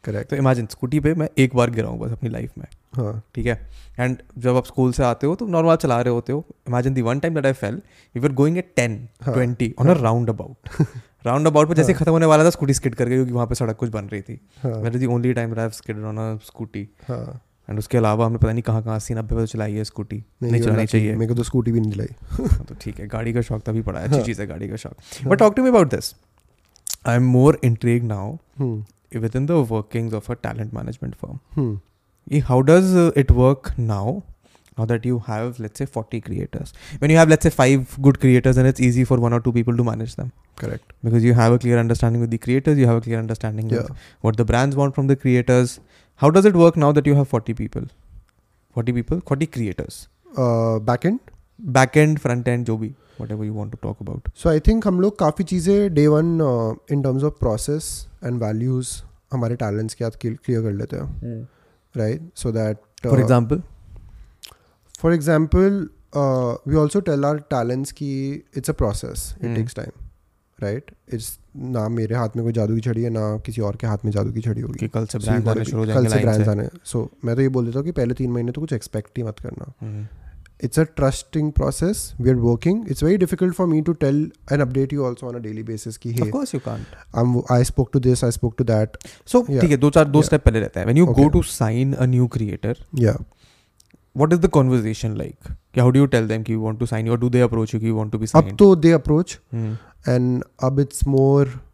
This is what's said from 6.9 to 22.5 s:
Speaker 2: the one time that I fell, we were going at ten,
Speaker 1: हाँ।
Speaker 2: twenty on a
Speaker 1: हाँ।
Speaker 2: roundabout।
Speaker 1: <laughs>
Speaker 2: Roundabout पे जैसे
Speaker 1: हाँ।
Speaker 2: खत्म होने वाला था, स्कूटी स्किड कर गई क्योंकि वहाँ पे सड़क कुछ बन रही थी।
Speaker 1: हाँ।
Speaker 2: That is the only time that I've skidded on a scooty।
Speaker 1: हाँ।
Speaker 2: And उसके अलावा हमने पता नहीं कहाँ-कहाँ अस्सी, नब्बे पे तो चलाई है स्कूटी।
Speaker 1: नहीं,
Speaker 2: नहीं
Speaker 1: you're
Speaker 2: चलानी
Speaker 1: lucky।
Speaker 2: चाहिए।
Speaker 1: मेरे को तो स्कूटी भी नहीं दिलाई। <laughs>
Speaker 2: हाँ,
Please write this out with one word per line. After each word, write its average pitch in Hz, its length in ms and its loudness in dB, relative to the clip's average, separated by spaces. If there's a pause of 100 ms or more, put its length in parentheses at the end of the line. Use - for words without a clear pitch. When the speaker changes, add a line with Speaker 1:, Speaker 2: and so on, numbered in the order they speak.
Speaker 2:
the 117 100 0
one 135 180 -2
time 160 160 -2
that 135 120 2
I - 60 -6
fell, 107 160 -4 (420)
we 120 80 -2
were 139 140 0
going 156 180 2
at 180 220 -4
ten, 113 180 -2 (240)
Speaker 1:
हाँ। 127 140 -4
Speaker 2:
twenty 123 340 0 (120)
on 123 40 4
a - 20 6
Speaker 1:
हाँ। 175 80 6
Speaker 2:
roundabout। 117 920 -2
Speaker 1:
<laughs> - 400 -14
Speaker 2:
Roundabout 151 400 2
पे 170 60 -2
जैसे 160 180 4
Speaker 1:
हाँ। - 80 0
Speaker 2:
खत्म 165 120 2
होने 160 140 4
वाला 156 180 6
था, 170 60 6
स्कूटी 143 240 -2
स्किड 127 220 -2
कर 127 100 -2
गई 123 100 -2
क्योंकि 127 160 0
वहाँ 120 160 -2
पे 120 80 -4
सड़क 110 200 -4
कुछ 120 140 -6
बन 107 160 -8
रही 98 160 -10
थी। 117 200 -16 (220)
Speaker 1:
हाँ। 123 100 -4
Speaker 2:
That 113 220 -4
is - 20 -2
the 127 100 0
only 120 280 0
time 117 140 -4
that 113 100 -6
I've 113 220 -6
skidded 107 300 -10
on 107 60 -8
a 110 200 -6
scooty। 107 480 -12 (220)
Speaker 1:
हाँ। 120 340 -10 (280)
Speaker 2:
And 104 100 -6
उसके 113 180 -2
अलावा 110 280 2
हमने 117 120 -2
पता 113 140 2
नहीं 117 100 -2
कहाँ-कहाँ 110 340 -2
अस्सी, 107 180 -6
नब्बे 110 220 -6
पे - 0 -
तो 113 100 0
चलाई 107 280 -6
है 107 100 -4
स्कूटी। 104 320 -10
Speaker 1:
नहीं, 110 260 -16
Speaker 2:
नहीं 120 100 -2
Speaker 1:
you're 117 140 2
Speaker 2:
चलानी 110 120 2
Speaker 1:
lucky। 110 140 -2
Speaker 2:
चाहिए। 107 240 2
Speaker 1:
मेरे 113 140 -2
को 120 80 0
तो 120 60 -2
स्कूटी 117 280 -2
भी 117 80 0
नहीं 107 120 -2
दिलाई। 101 160 -6 (140)
<laughs> - 80 -20
Speaker 2:
हाँ, - 400 0